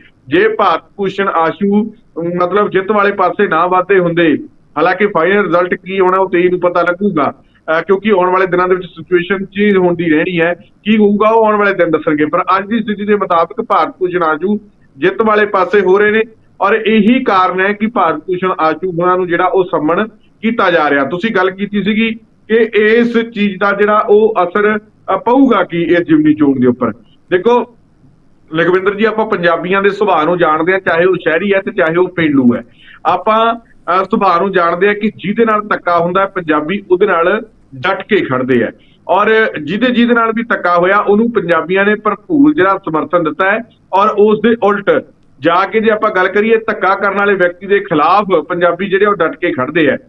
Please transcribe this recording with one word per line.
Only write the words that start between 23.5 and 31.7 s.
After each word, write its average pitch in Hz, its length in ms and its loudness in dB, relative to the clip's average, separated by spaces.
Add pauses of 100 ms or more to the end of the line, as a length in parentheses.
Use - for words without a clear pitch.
ਦਾ 202 120 0
ਜਿਹੜਾ 208 380 0
ਉਹ 208 240 4 (100)
ਅਸਰ, 208 340 0
ਅ, - 400 -6
ਪਊਗਾ 233 460 2
ਕੀ 170 180 -4
ਇਹ 170 160 2
ਜ਼ਿਮਨੀ 151 360 2
ਚੋਣ 139 260 0
ਦੇ 123 80 2
ਉੱਪਰ। 123 240 -2 (400)
ਦੇਖੋ 233 440 0 (760)
ਲਖਵਿੰਦਰ 180 440 0
ਜੀ, 208 100 -2
ਆਪਾਂ 214 200 -2
ਪੰਜਾਬੀਆਂ 180 560 -2
ਦੇ 202 80 2
ਸੁਭਾਅ 190 360 0
ਨੂੰ 175 120 0
ਜਾਣਦੇ 165 360 0
ਹਾਂ, 196 60 0
ਚਾਹੇ 175 260 0
ਉਹ 185 100 2
ਸ਼ਹਿਰੀ 170 380 -2
ਹੈ 196 80 2
ਤੇ 196 100 -8